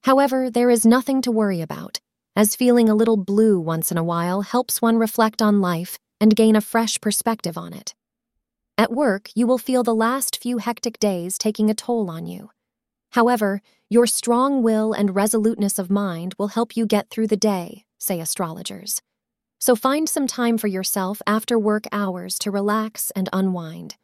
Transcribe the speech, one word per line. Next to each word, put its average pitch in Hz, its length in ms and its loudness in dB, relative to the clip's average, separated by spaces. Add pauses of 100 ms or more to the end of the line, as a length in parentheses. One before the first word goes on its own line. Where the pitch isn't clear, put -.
However, 262 480 2
there 240 180 4
is 233 160 4
nothing 262 380 4
to 247 80 -2
worry 208 280 0
about, - 400 -10 (360)
as 208 200 2
feeling 240 340 4
a 214 40 4
little 226 240 4
blue 202 420 4
once 160 320 -4
in 175 60 -2
a 165 60 0
while 175 400 -2
helps - 400 -2
one 226 160 2
reflect 220 420 0
on 208 200 4
life 175 360 -4 (240)
and 214 140 6
gain 220 200 6
a 214 60 4
fresh - 400 -2
perspective 208 560 -4
on 170 160 -12
it. - 220 -14 (840)
At 220 140 2
work, 226 420 0
you 226 140 2
will 254 100 2
feel 254 240 0
the 226 140 0
last 240 440 -2
few 240 200 -4
hectic 226 400 -6
days 185 400 -2
taking 214 320 0
a - 20 0
toll 220 380 -2
on 165 160 -10
you. 180 240 -14 (640)
However, 220 500 2 (260)
your 233 160 6
strong 254 560 0
will 220 320 2
and 196 220 0
resoluteness 208 640 0
of 180 100 -8
mind 185 480 -4
will 202 120 -4
help 233 280 -4
you 226 80 0
get 208 240 0
through 220 160 -2
the 214 100 0
day, 190 500 -2 (120)
say 180 220 -4
astrologers. 180 840 -8 (580)
So 240 180 4
find 302 320 0
some 277 180 -2
time 233 300 -2
for 214 100 -4
yourself 190 580 -4
after 220 320 0
work 214 360 0
hours 185 460 -6
to 202 120 -6
relax 208 600 -4
and 190 200 -4
unwind. 175 720 -4